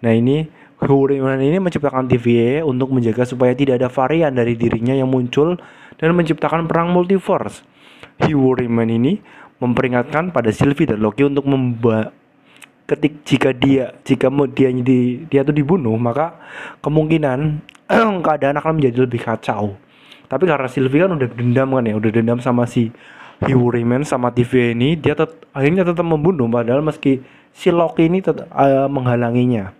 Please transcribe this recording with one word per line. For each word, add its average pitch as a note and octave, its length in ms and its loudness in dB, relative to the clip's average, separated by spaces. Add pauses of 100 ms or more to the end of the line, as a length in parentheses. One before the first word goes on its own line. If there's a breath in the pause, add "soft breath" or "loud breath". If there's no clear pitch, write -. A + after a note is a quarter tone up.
Nah, A#2 80 2
ini B2 320 2 (400 loud breath)
He - 80 0
Who C#3 160 4
Remains C3+ 320 0
ini D3+ 240 0
menciptakan C3+ 480 -2
T B2+ 80 2
V A#2 80 -2 (160)
A C#3 240 0
untuk C3 240 -2
menjaga A#2+ 320 0
supaya B2 320 0
tidak C3 240 0
ada B2+ 80 0
varian C#3 480 0
dari A#2+ 240 0
dirinya A#2 400 0
yang C3 80 0
muncul C3 480 0 (400 loud breath)
dan D#3+ 160 0
menciptakan D#3+ 560 0
perang E3 240 0
multiverse. F3+ 720 -2 (560 loud breath)
He - 160 0
Who C3 240 2
Remains A#2 320 0
ini B2+ 320 0 (400 loud breath)
memperingatkan B2+ 720 -2
pada A#2 160 2
Sylvie C#3 400 0
dan G#2+ 80 -2
Loki G#2+ 240 0
untuk C#3 240 0
memba-, A#2 640 0 (800 loud breath)
ketik-, D3 320 -2
jika C3+ 320 2
dia, C3 480 0
jika C3 240 0
mau C#3 240 0
dia B2+ 240 2
di-, B2 560 0
dia C#3 160 2
tuh D3+ 80 0
dibunuh, C#3+ 400 0
maka A#2+ 400 -2 (480 loud breath)
kemungkinan D3+ 800 0 (240)
<clears throat> G3+ 400 0
keadaan D3 320 0
akan D#3+ 240 -2
menjadi B2+ 240 2
lebih A#2+ 160 -6
kacau. G#2+ 560 -6 (480 loud breath)
Tapi D#3+ 240 0
karena C3+ 160 0
Sylvie C3+ 400 0
kan F#3 80 0
udah C3 160 -2
dendam B2+ 480 0
kan A#2+ 80 -2
ya, G#2+ 80 -2
udah G#2+ 160 0
dendam A#2 320 0
sama B2 240 0
si A#2 240 -2 (480 loud breath)
He - 160 -2
Who A#2+ 160 4
Remains A#2+ 400 0
sama B2 240 -2
T B2 80 0
V A#2+ 160 -2
A A#2+ 160 4
ini, C3+ 240 0
dia D3 160 0
tet-, D#3 400 -4
akhirnya E3 320 2
tetap F3 160 -2
membunuh, D#3 480 0
padahal A#2+ 320 0
meski C#3+ 400 -2 (320 loud breath)
si - 160 -2
Loki E3+ 400 2
ini F#3 80 0
tet-, E3 320 -4
eh, C3+ 400 2
menghalanginya. B2 880 -2